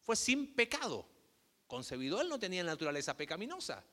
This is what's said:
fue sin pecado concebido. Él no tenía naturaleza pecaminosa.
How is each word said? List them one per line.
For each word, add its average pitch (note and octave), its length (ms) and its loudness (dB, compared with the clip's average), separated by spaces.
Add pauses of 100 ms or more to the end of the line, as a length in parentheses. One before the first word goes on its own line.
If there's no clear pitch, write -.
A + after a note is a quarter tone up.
fue A3+ 160 2
sin C#4 380 2
pecado A#3 520 2 (600)
concebido. C3 540 -2
Él F4 80 2
no D4 100 -2
tenía F#3 260 0
naturaleza D3+ 520 0
pecaminosa. E3+ 760 -6